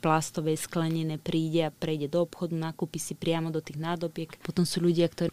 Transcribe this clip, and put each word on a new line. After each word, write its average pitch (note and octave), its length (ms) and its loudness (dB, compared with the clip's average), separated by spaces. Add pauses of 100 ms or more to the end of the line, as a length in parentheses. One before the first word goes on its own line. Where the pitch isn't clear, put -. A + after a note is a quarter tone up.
plastové, D#3+ 560 2
sklenené, D#3+ 640 -2
príde D#3+ 480 2
a - 20 -6
prejde D3+ 400 -4
do E3+ 140 4
obchodu, E3 340 -4
nakúpi D#3+ 400 -4
si - 160 -8
priamo E3 380 0
do D#3 100 -2
tých D3 160 -10
nádobiek. E3 600 -4
Potom - 260 0
sú E3 160 0
ľudia, E3+ 240 6
ktorí E3 260 -2